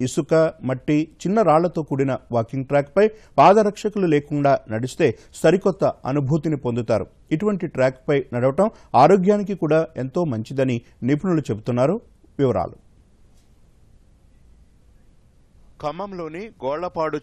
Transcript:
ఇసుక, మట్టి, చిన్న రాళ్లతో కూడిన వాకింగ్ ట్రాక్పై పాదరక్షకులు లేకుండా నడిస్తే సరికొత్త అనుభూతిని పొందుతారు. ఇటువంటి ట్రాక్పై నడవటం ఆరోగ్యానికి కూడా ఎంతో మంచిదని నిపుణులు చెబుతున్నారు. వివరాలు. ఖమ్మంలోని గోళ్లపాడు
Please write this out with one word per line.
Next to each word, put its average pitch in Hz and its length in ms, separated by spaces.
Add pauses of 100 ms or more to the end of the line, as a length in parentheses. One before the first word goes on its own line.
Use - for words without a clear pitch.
ఇసుక, 160 520 (120)
మట్టి, 151 440 (180)
చిన్న 214 160
రాళ్లతో 165 400
కూడిన 135 340 (160)
వాకింగ్ 117 320
ట్రాక్పై 143 440 (300)
పాదరక్షకులు 202 680
లేకుండా 143 520 (120)
నడిస్తే 123 480 (160)
సరికొత్త 180 500
అనుభూతిని 147 720
పొందుతారు. 120 500 (260)
ఇటువంటి 196 340
ట్రాక్పై 135 580 (100)
నడవటం 131 360 (240)
ఆరోగ్యానికి 190 600
కూడా 160 320 (100)
ఎంతో 165 280
మంచిదని 127 560 (220)
నిపుణులు 147 380
చెబుతున్నారు. 127 600 (380)
వివరాలు. 113 360 (3000)
ఖమ్మంలోని 170 560
గోళ్లపాడు 160 840